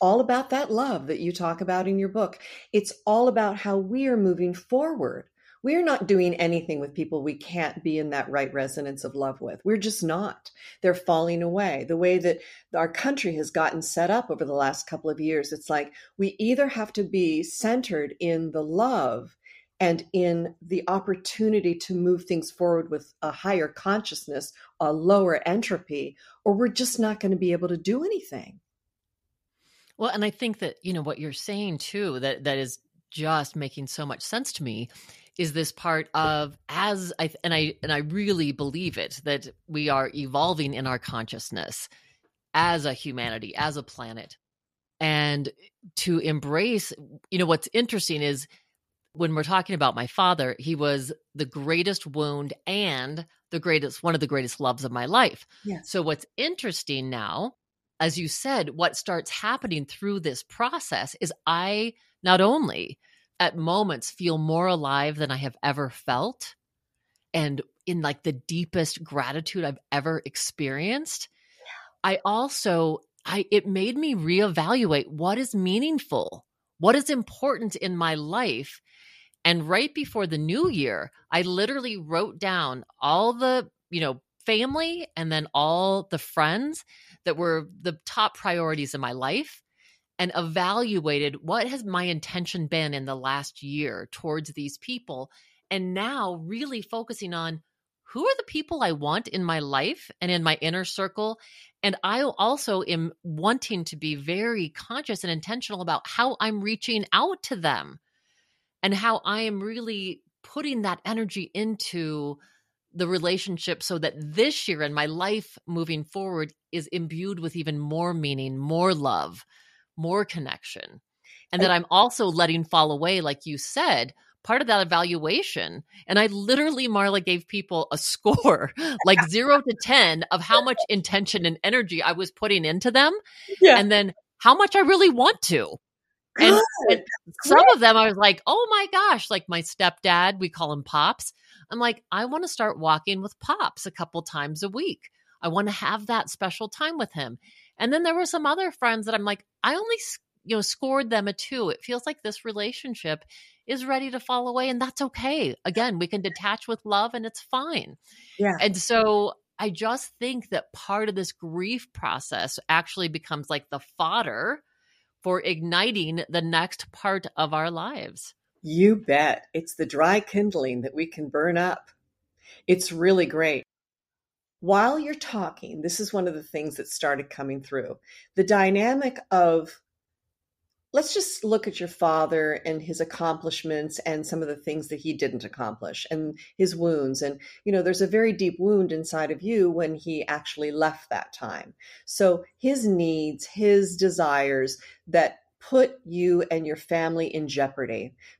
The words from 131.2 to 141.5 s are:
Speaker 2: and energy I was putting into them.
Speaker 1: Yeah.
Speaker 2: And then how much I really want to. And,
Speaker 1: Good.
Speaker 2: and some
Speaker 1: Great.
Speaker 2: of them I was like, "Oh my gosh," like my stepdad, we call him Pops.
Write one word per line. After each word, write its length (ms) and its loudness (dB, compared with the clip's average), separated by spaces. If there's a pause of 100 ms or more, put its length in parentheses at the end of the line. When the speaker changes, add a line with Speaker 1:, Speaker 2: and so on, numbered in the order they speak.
Speaker 2:
and 180 0
energy 380 0
I 100 2
was 180 -4
putting 340 0
into 260 0
them. 220 6 (480)
Speaker 1:
Yeah. 180 12
Speaker 2:
And 120 4
then 240 4 (240)
how 160 10
much 220 6
I 40 10
really 300 8
want 320 4
to. 340 0 (640)
And, 160 12
Speaker 1:
Good. 440 6
Speaker 2:
and 60 -10 (400)
some 120 10
Speaker 1:
Great. 180 12
Speaker 2:
of 60 4
them 160 10
I 100 8
was 100 2
like, 300 6
"Oh 240 4
my 220 4
gosh," 360 4
like 200 -2
my 140 -2
stepdad, 760 2
we 100 -2
call 240 -4
him 120 -6
Pops. 480 0 (360)